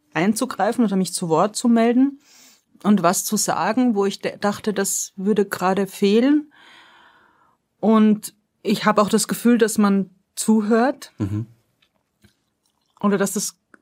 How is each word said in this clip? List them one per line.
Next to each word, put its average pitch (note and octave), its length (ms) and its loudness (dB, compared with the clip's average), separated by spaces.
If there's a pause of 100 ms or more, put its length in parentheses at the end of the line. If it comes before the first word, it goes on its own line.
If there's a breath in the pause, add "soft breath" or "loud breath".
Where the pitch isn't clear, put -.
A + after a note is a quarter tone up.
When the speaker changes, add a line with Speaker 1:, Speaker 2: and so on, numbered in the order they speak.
(120)
Speaker 1:
einzugreifen G#3+ 720 -2
oder G3 120 -2
mich F#3+ 180 -2
zu F3+ 140 -6
Wort F3 280 0
zu - 120 -2
melden A#3+ 520 2 (600 soft breath)
und G3+ 200 4
was F3 220 2
zu - 120 -4
sagen, A3+ 580 0
wo G3+ 120 0
ich G3 140 -6
de-, - 180 -8
dachte, G3+ 360 -4
das - 420 -4
würde G3 300 0
gerade F#3+ 400 -2
fehlen. A#3 680 2 (1300 soft breath)
Und G#3+ 540 2 (280)
ich - 220 -2
habe G#3 160 2
auch G#3 80 2
das G#3 200 0
Gefühl, A#3 280 0
dass G#3+ 220 0
man G3 320 2 (240)
zuhört A3 840 0
Speaker 2:
Mhm. G#2 280 -4 (1500)
Speaker 1:
oder G3+ 180 0
dass G3 140 -2
das - 240 -8 (240)